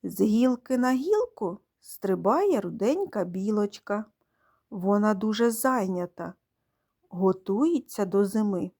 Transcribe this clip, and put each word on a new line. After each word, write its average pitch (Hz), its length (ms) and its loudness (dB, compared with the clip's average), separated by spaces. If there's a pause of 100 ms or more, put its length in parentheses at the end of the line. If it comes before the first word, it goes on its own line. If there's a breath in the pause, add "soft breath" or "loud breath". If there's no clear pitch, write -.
З 185 180 -6
гілки 240 580 2
на 254 140 2
гілку 294 640 -2 (220)
стрибає 214 800 0
руденька 214 640 -2
білочка. 208 800 -4 (680)
Вона 208 440 2
дуже 214 360 0
зайнята, 185 840 -2 (760)
готується 196 960 0
до 196 200 2
зими. 202 560 -2